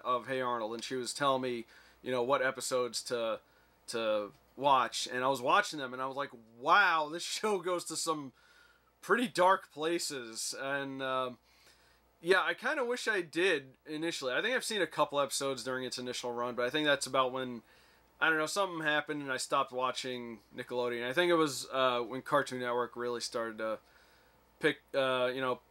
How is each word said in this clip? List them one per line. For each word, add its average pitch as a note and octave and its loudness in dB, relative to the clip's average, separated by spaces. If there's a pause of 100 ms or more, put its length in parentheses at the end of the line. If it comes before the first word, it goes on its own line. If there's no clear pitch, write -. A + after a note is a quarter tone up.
of A#2+ 0
Hey C3 0
Arnold, A#2 0
and A2+ -8
she C3+ -4
was A#2+ -4
telling C3+ 2
me, B2 -4 (380)
you B2 -4
know, B2+ 2
what C3 4
episodes B2 -2
to, A2+ -2 (480)
to G#2+ -2 (260)
watch, C3 4
and B2+ 0
I C3 4
was C3+ 0
watching D#3+ 2
them, B2+ -8
and C3 -6
I C3 -2
was C3 -10
like, C#3 -4 (280)
"Wow, E3 4
this E3 -6
<laughs> - -6
show G#3+ 0
goes F3 -2
to D#3+ -8
some D3+ -4 (680)
pretty A3 2
dark F3+ 4
places." D3 -4
And, C#3 -4
um, C3 -2 (840)
yeah, F3+ 4
I E3 2
kinda C#4 -2
wish A#3+ -2
I G#3 2
did D#3+ 0 (180)
initially. D3+ -4
I C#3+ 2
think A#3 0
I've A3+ -2
seen G#3+ -2
a D#3+ 2
couple D3 0
episodes C3+ 0
during B2+ -4
its B2 -6
initial B2 -6
run, A#2+ -2
but A#2+ 0
I B2 0
think D3+ 2
that's C#3+ 4
about C3 2
when, B2+ -6 (580)
I D3+ 4
don't D#3+ 4
know, D#3 0
something F3+ -2
happened D3+ 0
and C#3 -6
I B2+ -2
stopped C3+ 0
watching B2 -4 (180)
Nickelodeon. B2 -2
I B2+ -2
think F3 4
it F3 6
was, D3+ 2
uh, C3 2
when B2 -6
Cartoon C3 0
Network B2 -2
really A#2+ -4
started A2+ -4
to A2 -2 (840)
pick, D3 0 (160)
uh, C3 2
you C3 -4
know B2+ 0 (120)